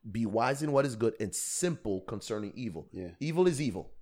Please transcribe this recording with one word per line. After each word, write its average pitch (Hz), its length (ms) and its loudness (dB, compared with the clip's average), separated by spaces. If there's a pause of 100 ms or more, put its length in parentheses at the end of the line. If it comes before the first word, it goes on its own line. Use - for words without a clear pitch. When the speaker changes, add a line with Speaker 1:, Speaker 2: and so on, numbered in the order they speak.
(100)
Speaker 1:
"Be 110 160 0
wise 123 360 2
in 151 100 0
what 139 140 6
is 120 100 -2
good 113 240 2
and 98 140 -2
simple 107 680 -2
concerning 107 540 -6
evil." 107 360 -8
Speaker 2:
Yeah. 90 180 -8 (100)
Speaker 1:
Evil 165 280 4
is 139 120 2
evil. 95 420 -2